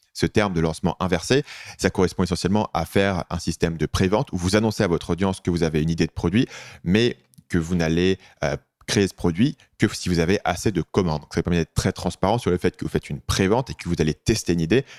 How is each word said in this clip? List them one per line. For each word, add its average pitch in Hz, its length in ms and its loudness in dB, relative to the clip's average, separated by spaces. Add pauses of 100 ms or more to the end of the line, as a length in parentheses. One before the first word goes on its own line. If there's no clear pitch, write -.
(140)
ce - 100 -2
terme 101 300 0
de 85 60 0
lancement 80 380 -2
inversé. 92 460 0 (320)
Ça 92 140 2
correspond 92 320 0
essentiellement 92 500 0
à 85 140 -2
faire 98 420 0
un 82 100 -6
système 85 380 -2
de 78 80 -2
prévente 101 480 0
où 92 60 -4
vous 92 180 0
annoncez 110 260 2
à 98 60 2
votre 82 220 -2
audience 92 300 -2
que - 100 -2
vous 85 120 0
avez 78 200 0
une 80 80 0
idée 82 160 0
de - 60 -8
produit, 98 340 0 (360)
mais 107 360 2 (320)
que 90 80 0
vous 82 160 -2
n'allez, 87 440 2 (240)
euh, 71 140 -2 (300)
créer 101 200 2
ce - 80 -4
produit 87 420 0 (220)
que 110 160 2
si - 140 -6
vous 87 100 2
avez 85 260 2
assez 87 280 0
de 85 100 0
commandes. 80 380 0
Donc, - 140 -18
ça 82 80 0
permet 87 160 0
d'être - 160 -2
très - 180 0
transparent 95 460 -2
sur 98 120 -2
le 90 60 2
fait - 200 -2
que - 80 -8
vous 78 60 -4
faites - 200 -4
une 71 100 -8
prévente 104 500 0
et 80 40 -6
que - 140 -10
vous 87 120 0
allez 78 140 2
tester - 400 0
une 85 60 0
idée 104 240 2 (140)